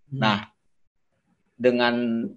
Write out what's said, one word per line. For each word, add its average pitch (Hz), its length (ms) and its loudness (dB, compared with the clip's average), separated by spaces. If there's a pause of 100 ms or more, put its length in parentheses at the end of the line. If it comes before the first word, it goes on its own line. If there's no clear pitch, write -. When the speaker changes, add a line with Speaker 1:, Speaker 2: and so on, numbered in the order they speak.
(140)
Speaker 1:
Hmm. 131 80 -6
Speaker 2:
Nah, 104 180 2 (1200)
dengan 120 640 0 (140)